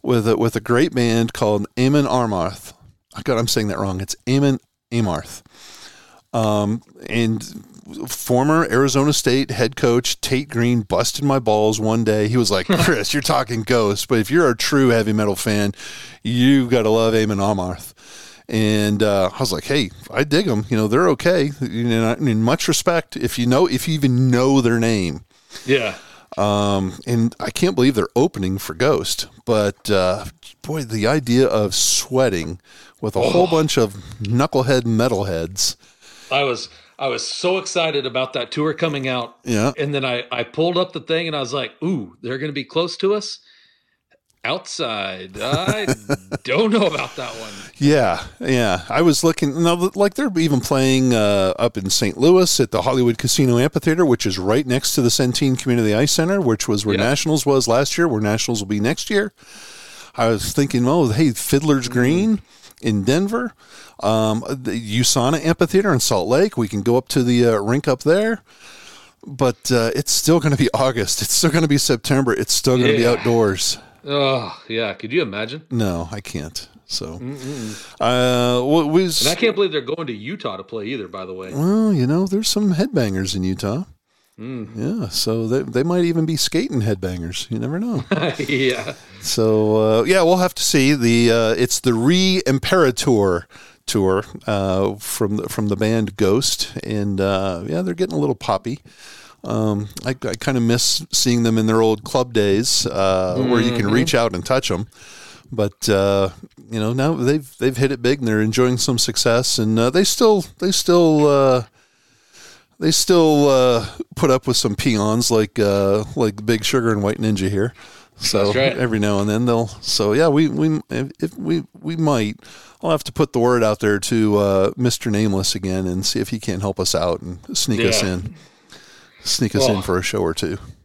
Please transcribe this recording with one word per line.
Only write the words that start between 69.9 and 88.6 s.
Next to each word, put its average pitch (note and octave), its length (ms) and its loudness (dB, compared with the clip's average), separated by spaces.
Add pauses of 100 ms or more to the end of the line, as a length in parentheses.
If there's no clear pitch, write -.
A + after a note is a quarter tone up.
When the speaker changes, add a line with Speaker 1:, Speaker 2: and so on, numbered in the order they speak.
Speaker 1:
it's - 160 -4
still D#3+ 280 2
gonna D3 180 0
be C3 160 2
August. A#2 480 0
It's - 120 -4
still E3 180 2
gonna E3+ 160 2
be C#3+ 100 2
September. C3 560 0
It's - 200 -2
still B2+ 240 2
gonna B2 160 2
be A#2 100 2
Speaker 2:
Yeah. A#2+ 80 4
Speaker 1:
outdoors. A2+ 680 0 (280)
Speaker 2:
Oh, C3+ 600 -2
yeah. A2 280 -4
Could A2+ 180 -10
you F3 80 0
imagine? A2+ 480 -8
Speaker 1:
No, F#2 420 -2
I G2 100 -12
can't. - 460 -10 (200)
So, A2+ 340 -8
Speaker 2:
Mm-mm. B2+ 540 -10 (260)
Speaker 1:
uh, B2 640 2
what D3 240 2
was E3+ 320 2
Speaker 2:
And C3+ 80 2
I E3+ 60 0
can't A3+ 200 0
believe F#3+ 160 0
they're D3+ 100 -4
going D3+ 260 -6
to A#2+ 60 -8
Utah A2 440 -10
to F#2+ 60 -14
play G#2+ 240 -10
either, G#2 200 -8
by F#2+ 180 -12
the F#2 100 -14
way. F#2 180 -14
Speaker 1:
Well, G3+ 400 2
you B2+ 140 2
know, E3+ 180 0
there's G3 240 -2
some G#3 240 0
headbangers A2+ 640 0
in F#2 80 -2
Utah. G2 400 -4 (560)
Speaker 2:
Mm. A#2 360 -12
Speaker 1:
Yeah, C#3 340 -6
so A2+ 380 -2
they, C3 140 0
they C3+ 220 -2
might F3 200 0
even E3 220 0
be D#3+ 100 -2
skating D#3 460 -2
headbangers. F#2 720 -4
You A2 80 -4
never C#3 200 -4
know. G#3+ 300 -4
Speaker 2:
<laughs> D#3+ 300 -4
Yeah. C3 540 -2 (280)